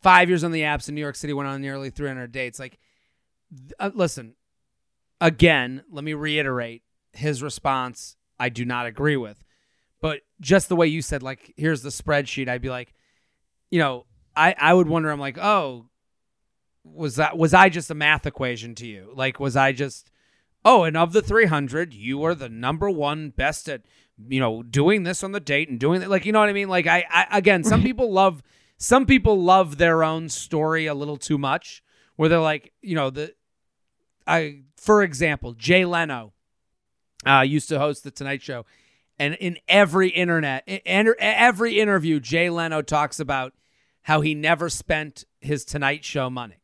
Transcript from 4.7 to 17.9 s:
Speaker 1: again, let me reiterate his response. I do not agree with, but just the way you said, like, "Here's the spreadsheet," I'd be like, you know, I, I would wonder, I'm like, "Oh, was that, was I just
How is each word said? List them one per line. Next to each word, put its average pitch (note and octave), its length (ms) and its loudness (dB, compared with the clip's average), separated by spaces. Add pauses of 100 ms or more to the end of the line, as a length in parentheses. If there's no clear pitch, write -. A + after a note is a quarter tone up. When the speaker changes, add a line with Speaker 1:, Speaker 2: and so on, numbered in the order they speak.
Speaker 1:
again, C#3+ 720 2
let C#3+ 120 -14
me D3+ 100 -8
reiterate C3+ 720 -4 (300)
his C#3 300 -6
response. C3 720 -6 (240)
I B2+ 100 -2
do A#2+ 160 -6
not B2 200 -6
agree C#3 320 -2
with, G#2+ 260 -10 (580)
but D#3 200 -6 (200)
just E3+ 280 2
the F3+ 60 0
way E3+ 120 4
you D#3 140 -2
said, C3+ 220 -8
like, C3 320 -14
"Here's D3+ 260 -2
the C#3 80 -12
spreadsheet," C#3 600 -4
I'd B2 120 -6
be C3 80 -8
like, B2 240 -12 (760)
you F3 100 0
know, C3 260 -2 (300)
I, E3+ 240 4
I D#3 140 6
would F3+ 140 6
wonder, D#3+ 240 -2
I'm D3 80 -8
like, C#3 180 -8
"Oh, D#3+ 480 -2 (1000)
was D#3 340 -8
that, D#3 200 0
was D#3+ 160 4
I F#3+ 160 10
just E3 220 -8